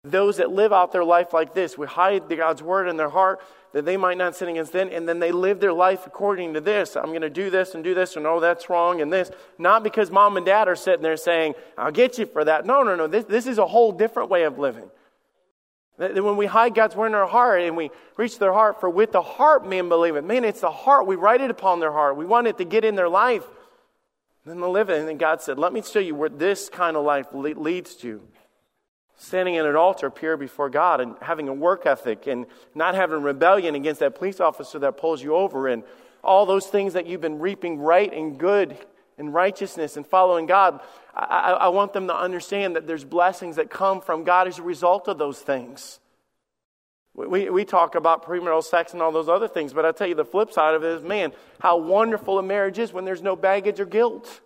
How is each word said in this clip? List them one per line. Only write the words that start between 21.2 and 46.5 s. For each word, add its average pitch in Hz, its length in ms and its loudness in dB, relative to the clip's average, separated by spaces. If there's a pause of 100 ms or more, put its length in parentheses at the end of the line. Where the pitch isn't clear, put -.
it 254 100 -2
upon 185 300 0
their 156 100 0
heart. 147 240 2
We 156 100 -8
want 233 220 2
it 208 120 -4
to 185 60 -4
get 214 200 0
in 214 100 0
their 180 140 0
life. 214 340 2 (1040)
Then 170 160 -12
they'll 180 100 -2
live 202 180 0
it. 156 100 0
And 160 100 -6
then 156 80 -8
God 160 240 0
said, 139 180 -8
"Let 170 140 0
me 226 80 -6
show - 180 -4
you 170 160 -4
where 151 140 -2
this 190 400 -4
kind 170 260 -2
of 147 80 -2
life 143 300 0
le-, 143 260 -6
leads 175 380 -6
to." 107 240 -14 (1000)
Standing 180 380 -4
at 156 80 0
an 147 100 0
altar 165 360 2
pure 160 260 -4
before 139 320 -6
God 151 320 2
and 117 220 -6
having 151 260 -6
a 135 40 -6
work 175 340 0
ethic 127 400 -2
and 123 180 -6 (300)
not 170 180 0
having 160 300 -2
rebellion 160 500 2
against 147 280 -4
that 139 120 2
police 185 260 -8
officer 156 380 -2
that 139 200 -2
pulls 160 260 -4
you 151 100 -4
over 147 340 -2
and 117 140 -2 (420)
all 196 220 6
those 190 220 0
things 196 260 -2
that 170 140 -4
you've 175 120 -8
been 156 200 -6
reaping 175 400 -6
right 175 340 4
and 156 240 -8
good 175 400 0 (400)
and 147 160 -10
righteousness 180 640 -4
and 143 80 -14
following 180 400 2
God. 185 360 4 (340)
I, - 80 -4
I, - 280 0
I 185 180 2
want 202 240 0
them 190 160 -4
to 170 60 -2
understand 185 600 -6
that 160 100 -4
there's 156 180 -8
blessings 175 520 -2
that 156 160 -4
come 190 300 -2
from 165 220 -4
God 180 240 4
as 175 120 -10
a - 20 -16
result 175 460 0
of 190 100 -4
those 143 220 -4
things. 131 600 -8 (1160)